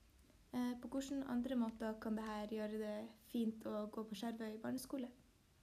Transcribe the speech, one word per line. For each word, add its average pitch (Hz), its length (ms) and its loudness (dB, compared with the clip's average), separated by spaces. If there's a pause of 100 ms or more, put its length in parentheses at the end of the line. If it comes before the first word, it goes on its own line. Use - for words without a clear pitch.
(520)
Eh, 247 280 2
på - 80 -6
hvordan 269 360 0
andre 254 320 2
måter 220 440 2
kan 220 160 2
det 220 80 0
her 214 220 0
gjøre 214 320 0
det 214 300 -2 (180)
fint 220 400 2
å 214 240 0
gå 220 140 -2
på 214 100 -6
Skjervøy 226 460 -2
barneskole? 254 480 -2 (540)